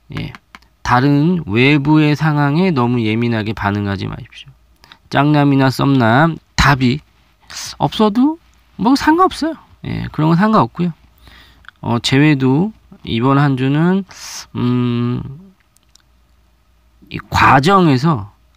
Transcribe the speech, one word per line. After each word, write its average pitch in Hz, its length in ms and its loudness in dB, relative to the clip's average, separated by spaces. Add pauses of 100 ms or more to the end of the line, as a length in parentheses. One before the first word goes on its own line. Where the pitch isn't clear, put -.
(200)
예. 123 120 -10 (500)
다른 143 640 2
외부의 147 680 2
상황에 151 560 0
너무 123 320 0
예민하게 110 520 -2
반응하지 101 520 -4
마십시오. 120 440 -14 (580)
짝남이나 143 640 2
썸남 139 680 2 (200)
답이 131 440 0 (760)
없어도 233 600 0 (380)
뭐 240 180 2
상관없어요. 320 600 0 (320)
예, 113 260 -6
그런 156 160 0
건 165 80 2
상관없고요. 175 560 0 (880)
어, 117 180 -4
재회도 143 760 0 (300)
이번 131 340 0
한 143 180 0
주는, 160 480 0 (520)
음, 123 680 -2 (1900)
이 - 100 -12 (120)
과정에서 139 1000 2 (240)